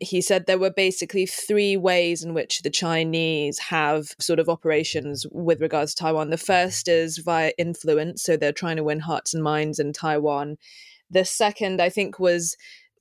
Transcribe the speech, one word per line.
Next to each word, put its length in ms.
he 180
said 240
there 140
were 120
basically 540
three 500
ways 480
in 120
which 260
the 100
Chinese 880
have 640
sort 180
of 120
operations 840
with 300
regards 320
to 80
Taiwan. 260
The 80
first 500
is 300
via 400
influence. 640
So 140
they're 160
trying 240
to 80
win 160
hearts 320
and 100
minds 360
in 160
Taiwan. 640
The 140
second, 560
I 80
think, 300
was 400